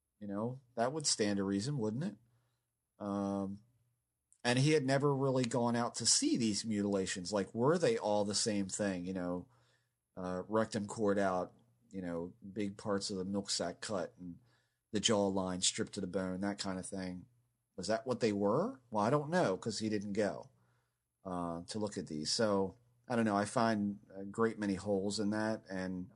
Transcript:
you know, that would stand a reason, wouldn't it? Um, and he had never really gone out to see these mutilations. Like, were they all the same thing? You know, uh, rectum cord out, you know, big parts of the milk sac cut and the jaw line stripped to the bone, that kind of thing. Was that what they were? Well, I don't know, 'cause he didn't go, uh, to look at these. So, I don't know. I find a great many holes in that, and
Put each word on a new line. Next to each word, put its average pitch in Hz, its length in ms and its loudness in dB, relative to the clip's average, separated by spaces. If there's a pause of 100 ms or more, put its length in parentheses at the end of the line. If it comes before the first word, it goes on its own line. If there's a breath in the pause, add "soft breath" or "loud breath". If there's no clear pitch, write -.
(200)
you 104 80 -10
know, 113 300 -2 (180)
that 123 160 2
would 156 140 -2
stand 104 320 2
a 98 60 2
reason, 101 320 0
wouldn't 110 280 -2
it? 208 100 -6 (840)
Um, 101 580 -2 (840)
and 123 140 4
he 151 140 4
had 143 140 4
never 139 280 4
really 131 300 2
gone 120 320 2
out 117 200 -2
to 117 100 -2
see - 320 4
these 110 260 0
mutilations. 101 680 0
Like, 98 220 0
were 131 220 4
they 131 220 2
all 104 260 2
the 101 100 -2
same 101 340 0
thing? 95 360 -2
You 92 80 -4
know, 90 340 -4 (680)
uh, 92 320 -4
rectum 110 380 0
cord 101 320 0
out, 92 320 2 (400)
you 95 100 -8
know, 87 320 -4 (220)
big 104 240 -4
parts 101 320 -2
of 95 80 -4
the 90 60 -2
milk 98 260 -2
sac 87 320 -2
cut 95 380 -4
and 87 160 -12 (560)
the 107 80 0
jaw 101 260 4
line 92 340 0
stripped - 340 -2
to 101 60 -4
the 98 60 -4
bone, 92 360 -2
that 101 160 -2
kind 92 200 -4
of 90 80 -8
thing. 92 400 -8 (500)
Was 90 120 -6
that - 180 0
what 120 140 -2
they 110 120 4
were? 120 480 2 (100)
Well, 104 140 2
I 117 60 4
don't 147 180 2
know, 151 300 2
'cause 110 220 -4
he 110 100 0
didn't 104 240 -2
go, 95 340 0 (800)
uh, 87 420 -4
to 110 100 -6
look 101 200 -4
at 76 80 -6
these. 78 240 -4
So, 98 440 2 (340)
I 123 80 -2
don't 113 100 2
know. 104 100 2
I 104 80 2
find 107 540 0 (200)
a 98 60 -8
great 110 340 0
many 101 160 2
holes 101 460 0
in 101 100 0
that, 110 380 0
and 92 480 -6